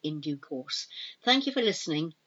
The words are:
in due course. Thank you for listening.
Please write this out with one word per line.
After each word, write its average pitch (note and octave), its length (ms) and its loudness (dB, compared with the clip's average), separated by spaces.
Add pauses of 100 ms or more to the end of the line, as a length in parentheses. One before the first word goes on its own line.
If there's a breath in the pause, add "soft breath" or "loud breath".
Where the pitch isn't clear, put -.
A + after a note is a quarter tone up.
in D3+ 160 0
due C#3+ 180 -2
course. - 480 -6 (400 loud breath)
Thank C4+ 220 6
you C4+ 60 -2
for C4 100 2
listening. E3 500 0 (120)